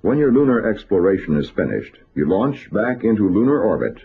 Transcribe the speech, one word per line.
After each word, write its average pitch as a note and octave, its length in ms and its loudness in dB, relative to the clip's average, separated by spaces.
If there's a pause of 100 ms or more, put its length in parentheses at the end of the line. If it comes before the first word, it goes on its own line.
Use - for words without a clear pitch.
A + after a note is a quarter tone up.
When B2+ 160 0
your C#3+ 160 2
lunar B2+ 360 2
exploration F#2+ 680 0
is C#2 120 -4
finished, - 480 -6 (160)
you D2 160 -2
launch B2 420 -2
back A#2+ 320 -2
into G#2 260 2
lunar A#2+ 320 2
orbit D#2+ 440 -2